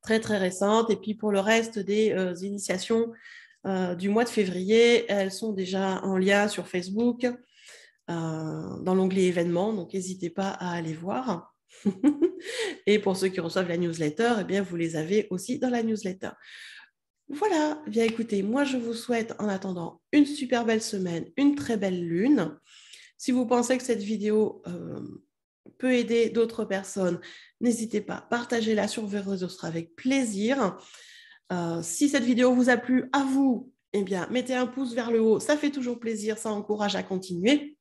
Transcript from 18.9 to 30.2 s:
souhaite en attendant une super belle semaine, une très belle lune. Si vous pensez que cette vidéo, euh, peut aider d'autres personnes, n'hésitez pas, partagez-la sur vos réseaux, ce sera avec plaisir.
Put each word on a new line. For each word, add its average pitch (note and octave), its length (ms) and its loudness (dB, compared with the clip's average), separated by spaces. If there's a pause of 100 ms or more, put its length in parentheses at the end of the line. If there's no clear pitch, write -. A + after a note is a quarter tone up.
souhaite A#3 440 -4
en G#3+ 80 -2
attendant F#3 540 -6 (100)
une D4 160 6
super B3+ 380 -2
belle A3+ 180 2
semaine, F3+ 440 -4 (100)
une C#4+ 180 4
très C#4+ 220 -2
belle F#3 280 0
lune. F3 540 2 (600)
Si - 120 -4
vous B3 160 2
pensez A#3+ 320 2
que B3 60 -8
cette A3+ 180 -2
vidéo, G#3+ 640 0
euh, E3+ 340 -10 (760)
peut B3+ 140 2
aider A#3 380 4
d'autres A3+ 340 0
personnes, F#3+ 560 -2 (400)
n'hésitez A3 400 0
pas, - 300 -10
partagez-la A3+ 580 0
sur A3 180 -6
vos G3 240 -4
réseaux, F3+ 180 -4
ce - 80 -12
sera E3+ 120 -8
avec E3 260 -6
plaisir. A#3+ 840 0 (760)